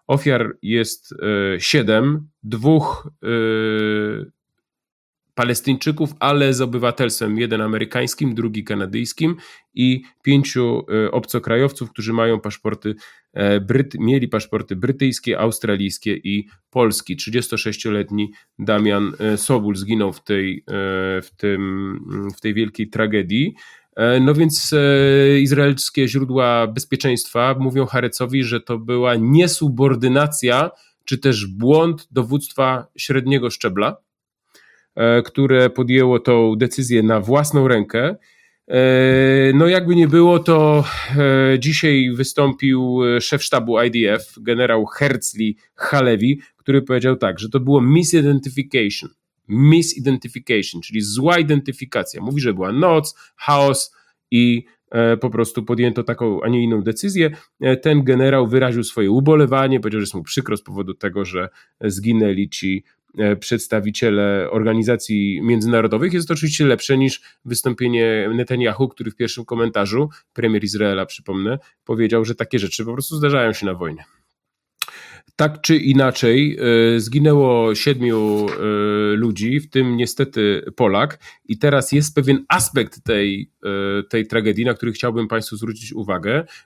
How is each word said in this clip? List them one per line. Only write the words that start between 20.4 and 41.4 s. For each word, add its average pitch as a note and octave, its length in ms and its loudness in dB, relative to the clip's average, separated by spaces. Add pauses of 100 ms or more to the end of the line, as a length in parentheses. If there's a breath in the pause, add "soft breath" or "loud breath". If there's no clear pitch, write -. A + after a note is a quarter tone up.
e, - 40 -18 (600)
w - 140 -20
tym, G2 600 -6 (380)
w - 40 -20
tej G#2+ 140 -4
wielkiej G#2+ 360 -4
tragedii. A2 640 -2 (420 loud breath)
E, A#2+ 240 2
no C#3 140 4
więc, D#3 380 0
e, C#3 680 4
izraelskie C#3 680 0
źródła B2 580 0
bezpieczeństwa B2 920 -2
mówią C3 280 -2
Haaretzowi, B2+ 580 -2
że A#2 160 -4
to A#2+ 180 -6
była B2 380 0
niesubordynacja C3+ 1500 2 (340 soft breath)
czy - 140 -4
też A2 280 0
błąd D3 640 0
dowództwa C3 760 -2 (100)
średniego C3 540 -2
szczebla, G#2 460 -4 (960 soft breath)
e, A#2 280 4
które B2+ 480 4
podjęło B2+ 480 2
tą A#2 380 4
decyzję A#2+ 460 0
na A2 180 2
własną C#3 480 2
rękę. A#2+ 480 0 (520 soft breath)
E, C3 840 4
no D#3 120 6
jakby F3 280 2
nie E3 140 6
było, E3+ 300 6
to, D3+ 460 4 (320 loud breath)
e, C3+ 420 4